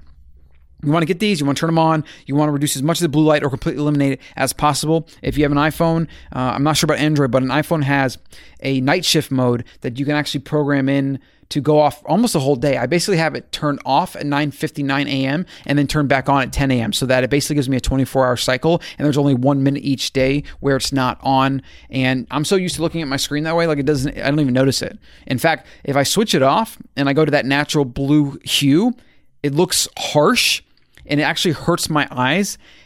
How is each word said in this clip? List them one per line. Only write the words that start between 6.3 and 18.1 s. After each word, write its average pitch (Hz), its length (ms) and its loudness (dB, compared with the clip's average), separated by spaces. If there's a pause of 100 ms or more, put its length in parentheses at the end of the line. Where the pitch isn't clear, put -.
uh, 127 180 -2
I'm 135 80 -2
not 151 140 2
sure - 80 0
about 127 140 0
Android, 143 320 2
but 127 120 2
an 131 60 -2
iPhone 151 360 -2
has 135 340 0 (420)
a 135 220 -2
night 143 240 0
shift 151 240 0
mode 123 340 0 (160)
that 127 180 -8
you 139 60 -4
can 147 100 -2
actually 147 260 -4
program 139 500 0
in 139 300 -2 (280)
to 147 140 -4
go 151 160 4
off 147 260 2
almost 214 300 2
the 160 60 2
whole 135 160 2
day. 135 200 0
I 123 80 -2
basically 165 320 0
have 160 180 0
it - 160 -14
turned 143 360 -4
off 151 280 0
at - 120 -8
nine 143 240 0
fifty-nine 139 580 -4
A 135 160 -2
M 147 220 -2 (180)
and 143 140 0
then 143 80 2
turned 143 240 0
back 131 180 0
on 139 140 4
at 123 100 -4
ten 139 180 0
A 127 100 2
M, 110 120 -2
so - 140 -2
that 127 180 2
it 120 60 -2
basically 143 260 0
gives 135 140 0
me 131 80 0
a - 20 -2
twenty-four 131 460 0